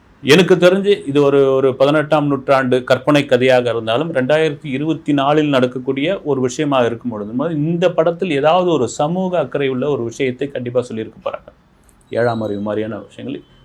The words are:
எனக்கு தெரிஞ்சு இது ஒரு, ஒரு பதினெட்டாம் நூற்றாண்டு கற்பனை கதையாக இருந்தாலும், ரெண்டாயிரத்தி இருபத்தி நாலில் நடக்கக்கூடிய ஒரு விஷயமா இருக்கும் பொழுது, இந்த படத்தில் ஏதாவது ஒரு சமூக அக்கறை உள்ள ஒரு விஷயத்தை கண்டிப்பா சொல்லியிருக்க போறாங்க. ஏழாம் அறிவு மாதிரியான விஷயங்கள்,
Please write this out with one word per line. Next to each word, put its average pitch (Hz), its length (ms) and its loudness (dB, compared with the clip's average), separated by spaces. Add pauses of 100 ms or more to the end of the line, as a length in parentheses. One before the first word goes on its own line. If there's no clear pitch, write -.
(220)
எனக்கு 170 320 6
தெரிஞ்சு 190 540 2
இது 143 140 2
ஒரு, 139 300 4
ஒரு 135 240 2
பதினெட்டாம் 147 500 2
நூற்றாண்டு 131 580 2
கற்பனை 139 420 2
கதையாக 123 440 4
இருந்தாலும், 117 440 -2
ரெண்டாயிரத்தி 147 520 0
இருபத்தி 151 460 -4
நாலில் 147 360 2
நடக்கக்கூடிய 135 760 -2
ஒரு 139 160 -2
விஷயமா 135 380 -2
இருக்கும் 117 320 -2
பொழுது, 117 440 -6
இந்த 170 380 0
படத்தில் 170 380 -2
ஏதாவது 156 400 2
ஒரு 131 180 0
சமூக 175 500 -4
அக்கறை 139 300 -4
உள்ள 131 200 -4
ஒரு 127 160 -2
விஷயத்தை 127 440 -6
கண்டிப்பா 123 340 -4
சொல்லியிருக்க 110 480 -10
போறாங்க. - 180 -12 (640)
ஏழாம் 113 300 -2
அறிவு 104 200 -6
மாதிரியான 107 380 -6
விஷயங்கள், - 440 -14 (220)